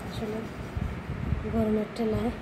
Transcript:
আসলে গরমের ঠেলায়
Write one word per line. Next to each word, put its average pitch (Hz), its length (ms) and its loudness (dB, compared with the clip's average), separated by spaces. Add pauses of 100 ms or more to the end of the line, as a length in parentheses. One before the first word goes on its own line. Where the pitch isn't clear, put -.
আসলে 110 320 -4 (1120)
গরমের 214 420 4
ঠেলায় 220 360 2 (100)